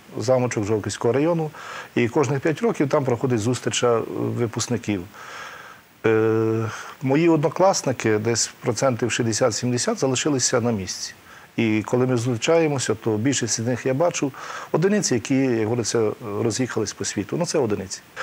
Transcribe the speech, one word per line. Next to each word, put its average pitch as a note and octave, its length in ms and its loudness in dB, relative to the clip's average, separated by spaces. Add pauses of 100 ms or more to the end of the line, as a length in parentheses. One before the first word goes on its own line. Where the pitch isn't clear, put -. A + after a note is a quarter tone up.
(180)
Замочок A#2+ 460 2
Жовківського A2+ 500 0
району, D#3 360 2 (440)
і A#2+ 140 2
кожних C3+ 320 2
п'ять D#3+ 220 -2
років F3+ 260 2
там D3 160 2
проходить B2 360 0
зустріч, B2 440 -2
е, A#2 140 4 (180)
випускників. A2+ 880 -2 (1040)
Е, A2 580 2 (380)
мої D3 260 4
однокласники, D3+ 920 2
десь A#2 320 0 (100)
процентів B2 520 0
шістдесят-сімдесят, B2 880 0
залишилися C3 600 0
на A#2+ 120 2
місці. - 420 -6 (420)
І G#2+ 260 2
коли B2+ 240 0
ми B2+ 100 2
зустрічаємося, C3 760 0
то A2 220 -2
більшість A#2+ 440 -2
з A2+ 60 -2
них B2+ 200 -2
я C3 80 2
бачу. D3 380 0 (400)
Одиниці, F#3+ 420 2
які, A#2+ 220 0
як B2 280 2
говориться, A2+ 460 0 (320)
роз'їхались A2+ 500 -2
по - 120 -8
світу. G#2 340 -4
Ну, E3+ 80 -2
це E3+ 120 -2
одиниці. G2 420 -2 (220)